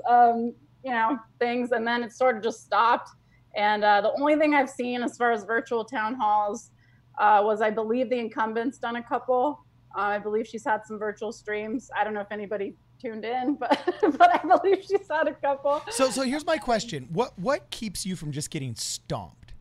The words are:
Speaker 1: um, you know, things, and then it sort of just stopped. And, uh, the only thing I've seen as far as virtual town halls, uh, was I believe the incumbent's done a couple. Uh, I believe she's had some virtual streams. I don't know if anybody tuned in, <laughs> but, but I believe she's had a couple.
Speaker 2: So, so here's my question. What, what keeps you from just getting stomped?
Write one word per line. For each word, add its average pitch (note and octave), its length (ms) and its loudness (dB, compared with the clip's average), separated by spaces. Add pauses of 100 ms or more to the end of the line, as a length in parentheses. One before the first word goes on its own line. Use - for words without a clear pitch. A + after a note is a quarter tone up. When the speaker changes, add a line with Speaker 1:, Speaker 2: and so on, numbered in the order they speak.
Speaker 1:
um, A#3 460 6 (320)
you C4 60 -8
know, A#3+ 280 0 (200)
things, A#3+ 340 -2
and A3+ 140 0
then A#3+ 160 0
it A3+ 100 -8
sort B3+ 240 2
of G3+ 60 -8
just A3 220 -6
stopped. A3+ 440 2 (480)
And, G#3 280 2
uh, G#3 180 6
the G#3 180 2
only D4 160 4
thing D4+ 180 4
I've C#4 140 4
seen B3 340 -4
as A#3+ 140 -6
far A#3+ 160 2
as G#3+ 120 -2
virtual A3+ 380 -2
town A3 320 -6
halls, G#3 560 -2 (480)
uh, G#3 240 6
was G#3+ 200 2
I A3 80 2
believe A3 400 0
the B3 80 0
incumbent's A3+ 580 -2
done A#3 200 -6
a A#3 60 -8
couple. B3 600 0 (320)
Uh, - 40 -2
I G3+ 180 0
believe G#3+ 280 -2
she's A3 160 -12
had G#3+ 220 0
some G#3+ 140 -12
virtual G#3 340 -6
streams. G#3+ 640 -6
I G3+ 80 0
don't G#3+ 80 -2
know G#3 80 -4
if G3+ 100 -10
anybody G#3 440 -6 (260)
tuned A3 240 -8
in, B3+ 300 -2
<laughs> B3 60 -6
but, B3 220 0 (360)
but F4 160 8 (100)
I - 20 -6
believe F#4 380 4
she's F#4+ 260 -2
had D#4 160 0
a D#4 60 0
couple. C#4+ 480 -2 (100)
Speaker 2:
So, C4 200 2
so B3 120 -4
here's C#4 220 -2
my D#4+ 140 0
question. G#3 520 -2
What, G#3+ 280 -4
what B3 320 -4
keeps - 340 -8
you F#3 100 -6
from D3+ 160 -8
just D3 200 -8
getting C3+ 240 -8
stomped? - 880 -10